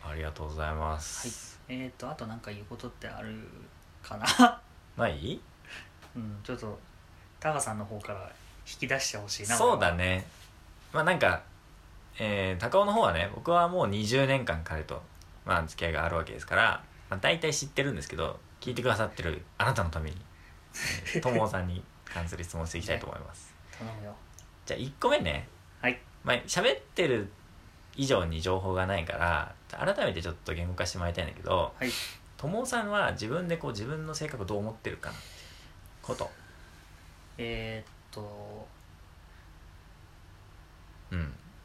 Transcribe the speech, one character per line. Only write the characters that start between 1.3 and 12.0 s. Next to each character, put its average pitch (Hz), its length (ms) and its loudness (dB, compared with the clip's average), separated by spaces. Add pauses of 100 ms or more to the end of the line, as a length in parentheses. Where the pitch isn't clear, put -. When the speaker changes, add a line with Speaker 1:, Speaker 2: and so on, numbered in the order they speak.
Speaker 2:
は 127 80 -8
い。 - 20 -6
え 127 100 -6
ー - 20 -10 (100)
と、 123 100 -8
あ 156 60 -8
と 120 120 -8
な 113 80 -6
ん 117 40 -10
か 110 120 -10
言 101 100 -10
う 104 40 -12
こ 120 120 -12
と 123 100 -10
っ 117 40 -10
て - 180 -12
あ 107 120 -10
る 110 140 -8 (680)
か - 160 -8
な？ 233 440 6 (340)
Speaker 1:
な 117 140 4
い？ 82 320 -4 (760)
Speaker 2:
う 123 40 -6
ん、 104 240 -6
ち - 80 -8
ょ - 20 -2
っ 120 40 -4
と、 107 220 -8 (600)
タ 156 120 0
カ 147 80 0
さ 113 140 -2
ん 107 40 -4
の 104 60 -4
方 104 160 -8
か 104 140 -8
ら 95 180 -10 (340)
引 - 140 -12
き 135 80 -2
出 135 120 2
し - 120 0
て 110 60 -6
ほ 104 100 -8
し - 160 -4
い 101 40 -2
な、 120 100 4
Speaker 1:
そ 240 180 8
う - 40 0
だ 87 160 6
ね。 92 300 2 (680)
Speaker 2:
俺 156 60 4
は。 - 20 4
Speaker 1:
ま - 0 -
あ、 - 20 2
な 175 100 6
ん 160 60 2
か、 90 240 6 (760)